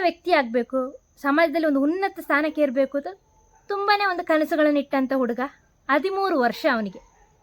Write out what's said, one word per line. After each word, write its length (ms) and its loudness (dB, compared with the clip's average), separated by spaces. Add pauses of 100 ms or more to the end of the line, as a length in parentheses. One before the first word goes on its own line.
ವ್ಯಕ್ತಿ 300 -2
ಆಗ್ಬೇಕು, 680 0 (220)
ಸಮಾಜದಲ್ಲಿ 460 2
ಒಂದು 140 2
ಉನ್ನತ 380 -2
ಸ್ಥಾನಕ್ಕೆ 420 -2
ಏರ್ಬೇಕು 360 0
ಅಂತ 100 -6 (600)
ತುಂಬಾನೇ 380 0
ಒಂದು 200 -2
ಕನಸುಗಳನ್ನ 520 2
ಇಟ್ಟಂತ 380 -2
ಹುಡುಗ. 240 -2 (500)
ಹದಿಮೂರು 500 0
ವರ್ಷ 340 0
ಅವನಿಗೆ. 260 -6 (440)